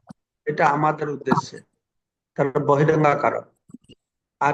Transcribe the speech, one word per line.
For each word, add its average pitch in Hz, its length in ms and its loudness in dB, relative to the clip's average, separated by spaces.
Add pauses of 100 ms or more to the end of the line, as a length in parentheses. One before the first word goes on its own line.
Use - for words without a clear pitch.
(460)
এটা 156 220 0
আমাদের 151 420 0
উদ্দেশ্যে, 131 520 -4 (760)
তার 139 240 -2
বহিরঙ্গা 147 560 2
কারণ। 113 260 -2 (1000)
আর 143 140 0